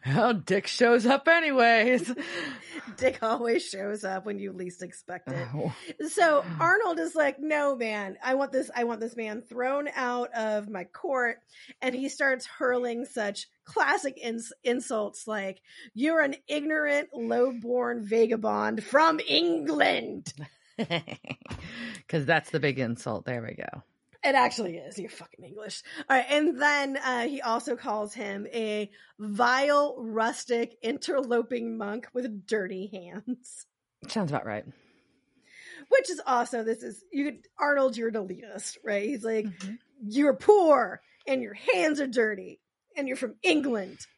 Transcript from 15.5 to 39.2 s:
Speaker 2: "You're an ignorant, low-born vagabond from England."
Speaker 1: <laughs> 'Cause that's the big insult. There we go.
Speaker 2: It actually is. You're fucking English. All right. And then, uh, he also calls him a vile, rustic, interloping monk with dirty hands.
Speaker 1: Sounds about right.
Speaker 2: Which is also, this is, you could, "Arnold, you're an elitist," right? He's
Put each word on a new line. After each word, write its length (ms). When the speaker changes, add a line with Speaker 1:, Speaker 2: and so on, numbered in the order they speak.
Speaker 2:
"You're 280
an 140
ignorant, 680
low-born 920
vagabond 800
from 420
England." 1080
Speaker 1:
<laughs> 1300
'Cause 180
that's 260
the 80
big 200
insult. 460
There 160
we 140
go. 280
Speaker 2:
It 100
actually 420
is. 200
You're 120
fucking 340
English. 400
All 60
right. 140
And 320
then, 340
uh, 320
he 140
also 340
calls 380
him 400
a 360
vile, 800
rustic, 840
interloping 960
monk 360
with 340
dirty 400
hands. 800
Speaker 1:
Sounds 240
about 140
right. 180
Speaker 2:
Which 200
is 160
also, 380
this 200
is, 280
you 140
could, 220
"Arnold, 380
you're 100
an 60
elitist," 680
right? 220
He's 220